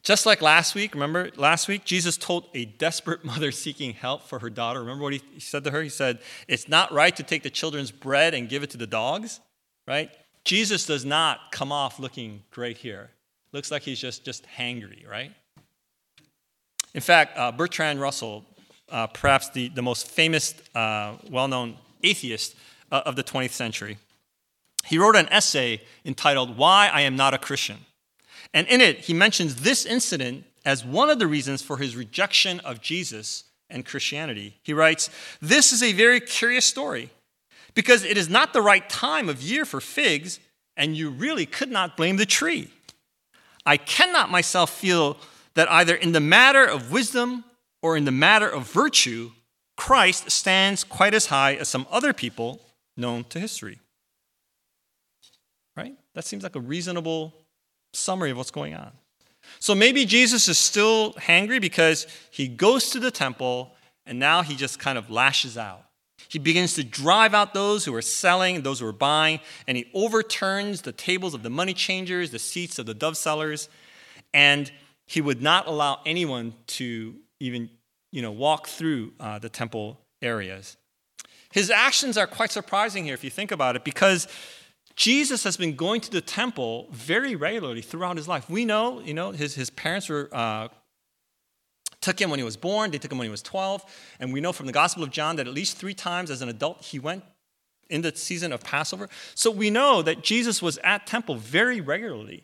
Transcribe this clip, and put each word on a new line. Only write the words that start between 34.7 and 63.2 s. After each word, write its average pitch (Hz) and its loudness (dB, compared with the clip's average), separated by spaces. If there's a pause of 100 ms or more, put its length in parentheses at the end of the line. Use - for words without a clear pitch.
writes, 160 4 (320)
"This 240 6
is 240 2
a 233 4
very 233 6
curious 247 0
story, 147 -2 (640)
because 226 6
it 202 0
is 170 0
not 208 4
the 240 4
right 202 6
time 254 -2
of 131 -6
year 254 -2
for 135 -8
figs, 180 -2 (380)
and 151 0
you 156 -6
really 190 -4
could 269 -6
not 190 -2
blame 180 2
the 208 2
tree. - -2 (960)
I 147 6
cannot 339 2
myself 180 4
feel 170 2 (340)
that 170 4
either 170 8
in 170 0
the 160 6
matter 247 10
of 127 0
wisdom 240 0 (380)
or 165 2
in 147 2
the 135 2
matter 190 6
of 127 -6
virtue, 120 0 (440)
Christ 202 4
stands 190 2
quite 202 2
as 214 2
high 139 4
as - -6
some 131 -4
other 269 0
people 120 -8 (320)
known 120 -6
to 139 -12
history." 113 -10 (2000)
Right? 254 -14 (160)
That 165 -12
seems 202 -10
like 190 -12
a 135 -8
reasonable 160 -6 (600)
summary 185 -2
of 123 -6
what's 123 -8
going 143 -10
on. - -16 (680)
So 208 2
maybe 247 6
Jesus 233 4
is 170 2
still 214 2
hangry 196 2
because 165 2 (240)
he 135 -6
goes 190 4
to 262 -4
the 247 0
temple 127 -4 (300)